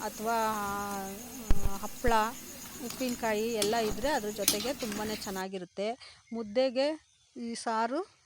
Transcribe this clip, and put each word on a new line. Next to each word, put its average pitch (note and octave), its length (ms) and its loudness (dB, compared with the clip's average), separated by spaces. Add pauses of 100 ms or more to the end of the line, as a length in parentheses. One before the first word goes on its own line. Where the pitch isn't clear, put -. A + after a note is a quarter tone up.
ಅಥವಾ, G#3+ 340 -2 (100)
ಆ, G3+ 1300 4
ಹಪ್ಪಳ, G#3+ 360 2 (720)
ಉಪ್ಪಿನಕಾಯಿ A#3 680 -2
ಎಲ್ಲ G#3+ 220 0
ಇದ್ರೆ G#3+ 340 0
ಅದ್ರ A3+ 200 0
ಜೊತೆಗೆ G#3+ 440 0
ತುಂಬಾ G#3+ 420 -4
ಚೆನ್ನಾಗಿರುತ್ತೆ. F#3+ 760 -6 (420)
ಮುದ್ದೆಗೆ B3+ 680 0 (380)
ಈ A#3 160 -8
ಸಾರು A#3 720 -4